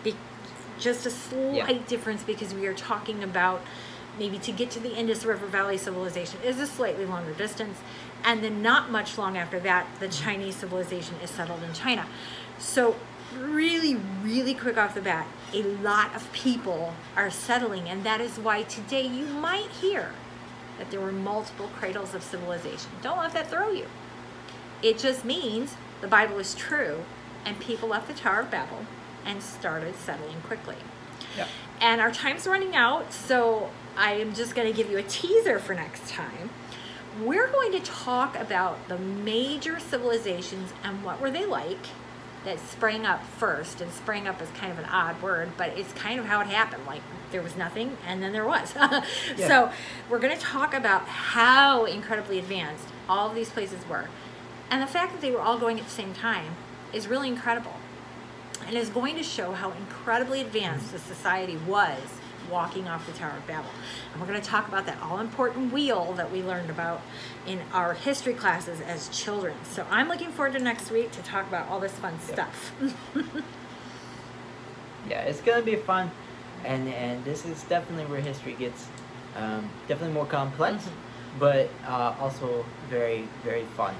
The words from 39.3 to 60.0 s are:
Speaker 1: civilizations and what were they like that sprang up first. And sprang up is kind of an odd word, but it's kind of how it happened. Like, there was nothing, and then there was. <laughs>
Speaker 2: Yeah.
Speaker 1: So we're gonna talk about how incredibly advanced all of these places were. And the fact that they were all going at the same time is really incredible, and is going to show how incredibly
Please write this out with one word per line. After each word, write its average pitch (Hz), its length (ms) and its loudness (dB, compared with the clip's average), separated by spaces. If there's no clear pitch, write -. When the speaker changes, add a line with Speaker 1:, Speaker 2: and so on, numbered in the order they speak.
Speaker 1:
civilizations 208 920 -2
and 196 200 -4
what 180 180 -4
were 269 100 2
they 339 140 0
like 190 420 -2
that 180 160 -4
sprang 220 460 0
up 190 200 4
first. 165 560 -2
And 170 100 -6
sprang 202 360 -2
up 185 140 -4
is 160 100 -6
kind 190 200 -6
of 170 80 -6
an 151 60 -6
odd 170 360 2
word, 175 360 0
but 175 200 0
it's 190 160 -6
kind 233 260 -2
of 226 60 -4
how 208 160 4
it 208 60 0
happened. 202 380 2
Like, 139 160 -8
there 185 100 -2
was 165 140 -6
nothing, 214 500 -2
and 190 160 -2
then 196 120 -2
there 214 120 0
was. 302 300 2
<laughs> - 0 -
Speaker 2:
Yeah. 277 720 2
Speaker 1:
So 247 240 10
we're 233 100 2
gonna 277 180 4
talk 285 360 2
about 226 340 4
how 254 760 8
incredibly 208 520 -2
advanced 175 500 -4
all 202 200 4
of 220 60 -4
these 226 140 -2
places 190 400 -6
were. 127 200 -4
And 262 120 4
the 269 60 0
fact 349 260 2
that 339 80 -6
they 269 100 2
were 233 100 2
all 233 160 4
going 226 220 2
at 220 60 -8
the - 60 -10
same 190 220 -6
time 180 420 0
is 214 160 -4
really 262 220 2
incredible, 233 440 0
and 214 80 -2
is 226 140 0
going 247 260 0
to 320 80 -2
show 190 300 -2
how 190 180 -2
incredibly 247 680 0